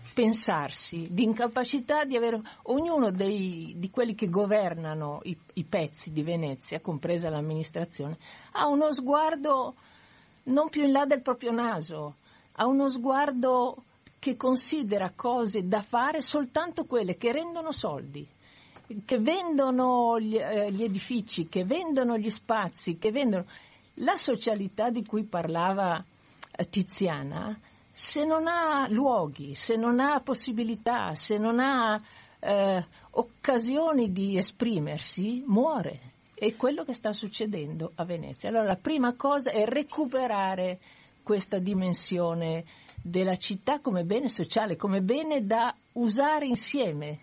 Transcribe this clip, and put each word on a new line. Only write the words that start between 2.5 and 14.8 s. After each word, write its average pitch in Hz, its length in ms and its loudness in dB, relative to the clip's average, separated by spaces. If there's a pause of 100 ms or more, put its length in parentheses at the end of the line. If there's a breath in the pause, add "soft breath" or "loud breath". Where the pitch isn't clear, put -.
ognuno 277 480 2
dei, 185 640 -2
di 175 120 -4
quelli 240 280 0
che 202 120 0
governano 165 920 0
i, 175 140 -6 (160)
i 170 100 -4
pezzi 165 480 -4
di 156 120 -2
Venezia, 156 580 -4
compresa 170 500 -2
l'amministrazione, 156 840 -6 (360 loud breath)
ha - 140 0
uno 294 260 4
sguardo 285 840 0 (680 soft breath)
non 294 260 2
più 294 120 0
in 277 80 6
là 277 140 6
del 269 180 2
proprio 240 300 -2
naso, 160 640 -2 (380 soft breath)
ha 220 120 2
uno 277 240 4
sguardo 254 920 2 (340)
che 262 180 -2
considera 254 800 0